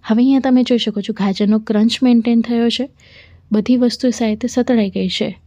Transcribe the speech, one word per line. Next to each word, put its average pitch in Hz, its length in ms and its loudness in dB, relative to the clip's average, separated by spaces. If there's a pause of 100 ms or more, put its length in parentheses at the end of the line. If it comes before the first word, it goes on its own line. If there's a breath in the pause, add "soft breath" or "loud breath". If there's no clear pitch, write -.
હવે 226 200 0
અહીંયા 269 180 4
તમે 254 220 2
જોઈ 240 160 0
શકો 208 220 -4
છો 208 120 -8
ગાજરનો 202 460 0
ક્રંચ 220 440 0
મેન્ટેન 233 380 2
થયો 233 280 0
છે, 247 200 -4 (640 soft breath)
બધી 220 240 2
વસ્તુ 247 340 0
સારી 226 200 -2
રીતે 214 180 -4
સતળાઈ 233 420 0
ગઈ 185 180 -4
છે 190 380 -6